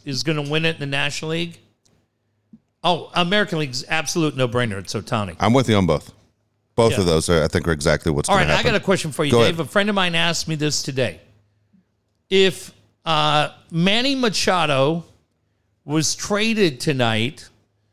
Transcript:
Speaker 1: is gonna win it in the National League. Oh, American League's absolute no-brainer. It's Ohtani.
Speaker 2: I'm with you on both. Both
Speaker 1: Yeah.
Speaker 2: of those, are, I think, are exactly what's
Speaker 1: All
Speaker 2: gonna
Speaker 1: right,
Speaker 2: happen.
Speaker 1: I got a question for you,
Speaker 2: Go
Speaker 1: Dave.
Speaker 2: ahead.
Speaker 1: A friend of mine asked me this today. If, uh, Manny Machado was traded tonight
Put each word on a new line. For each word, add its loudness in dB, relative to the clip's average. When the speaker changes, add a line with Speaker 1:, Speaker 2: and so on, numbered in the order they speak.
Speaker 1:
is -6
gonna -2
win -2
it 0
in -12
the -6
National -4
League. -6
Oh, -2
American 0
League's -6
absolute -2
no-brainer. -2
It's -8
Ohtani. -4
Speaker 2:
I'm 4
with 4
you 6
on 4
both. 0
Both 4
Speaker 1:
Yeah. 0
Speaker 2:
of 2
those, 2
are, 4
I 2
think, -2
are 2
exactly 0
what's 0
Speaker 1:
All 2
Speaker 2:
gonna 2
Speaker 1:
right, 2
Speaker 2:
happen. 0
Speaker 1:
I 2
got 0
a -20
question -2
for -4
you, -2
Speaker 2:
Go 6
Speaker 1:
Dave. 2
Speaker 2:
ahead. -6
Speaker 1:
A -12
friend 0
of -2
mine 0
asked -2
me -4
this -2
today. -4
If, 2
uh, 2
Manny 2
Machado 0
was -2
traded 0
tonight -2